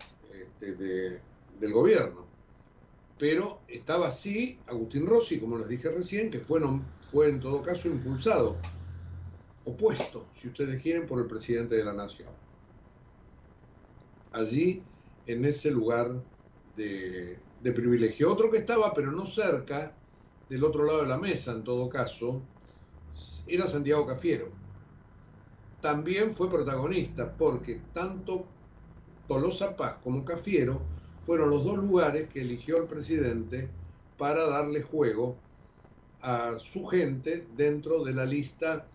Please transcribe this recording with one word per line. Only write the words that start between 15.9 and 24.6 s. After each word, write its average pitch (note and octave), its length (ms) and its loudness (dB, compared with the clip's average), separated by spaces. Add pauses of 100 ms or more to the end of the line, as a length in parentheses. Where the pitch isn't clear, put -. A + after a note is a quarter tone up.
de, F#2 640 -8 (240)
de B2 100 2
privilegio. A#2+ 600 4
Otro A3 180 4
que A3 80 4
estaba, A3 340 2
pero C#3 200 0
no F#3 120 -4
cerca, D#3 720 -2 (540)
del C3+ 160 -2
otro D3+ 200 4
lado D#3 180 4
de C3+ 60 0
la C3 100 2
mesa, D#3+ 340 -2
en A2 120 -6
todo B2 240 0
caso, B2+ 540 -4 (1040)
era F3+ 200 2
Santiago D3 400 2
Cafiero. C3 440 -2 (1300)